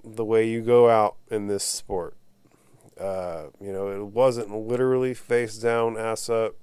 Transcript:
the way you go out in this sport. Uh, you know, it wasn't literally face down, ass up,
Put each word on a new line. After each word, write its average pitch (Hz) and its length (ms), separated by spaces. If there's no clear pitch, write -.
the 113 220
way 110 240
you 113 120
go 120 280
out 107 280
in 107 160
this 101 160
sport. - 540
Uh, 90 460
you 98 120
know, 98 160
it 101 180
wasn't 117 440
literally 127 640
face 120 440
down, 113 380
ass 113 320
up, 113 340